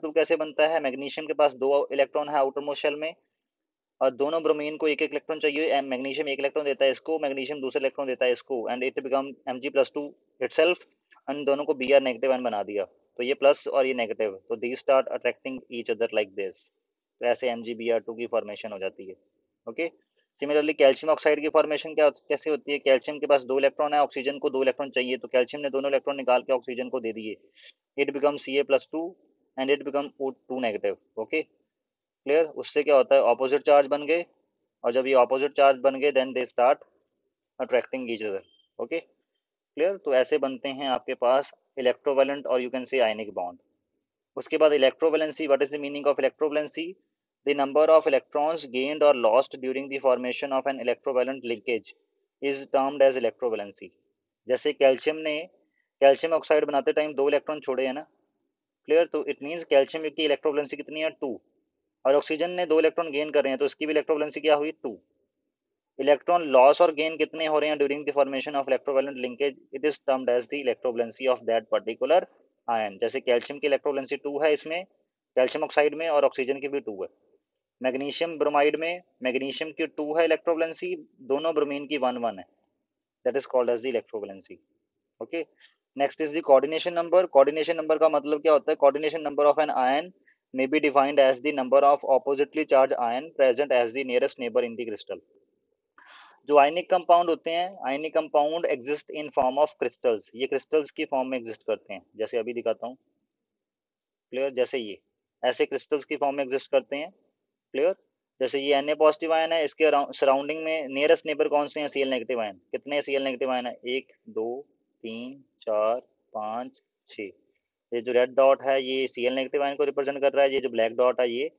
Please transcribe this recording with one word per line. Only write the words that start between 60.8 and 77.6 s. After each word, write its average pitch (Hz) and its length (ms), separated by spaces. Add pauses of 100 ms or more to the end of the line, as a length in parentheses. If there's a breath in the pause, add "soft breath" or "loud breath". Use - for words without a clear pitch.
है? 156 80
टू, 135 320 (640)
और 135 100
ऑक्सीजन 156 360
ने 180 140
दो 156 140
इलेक्ट्रॉन 156 320
गेन 147 180
कर 139 140
रहे 135 80
हैं, 131 80
तो 143 60
इसकी 151 200
भी 156 80
electrovalency 151 480
क्या 151 140
हुई? 151 160
टू। 107 280 (1000)
इलेक्ट्रॉन 147 440
लॉस 139 380
और 165 120
गेन 160 240
कितने 156 280
हो 151 140
रहे 151 100
हैं 151 80
during 143 260
the 139 120
formation 139 460
of 131 80
electrovalent 135 560
linkage? 131 340 (180)
It 131 80
is 147 140 (100)
termed 131 280
as 117 120
the 143 140
electrovalency 120 720
of 117 140
that 113 260
particular 113 440 (480)
ion। 107 340
जैसे 117 180
कैल्शियम 123 400
की 147 80
electrovalency 135 560
टू 143 160
है 151 140
इसमें, 160 300 (520)
कैल्शियम 131 280
ऑक्साइड 147 320
में, 165 140
और 147 160
ऑक्सीजन 135 340
की 139 80
भी 139 120
टू 107 240
है। 82 60 (720)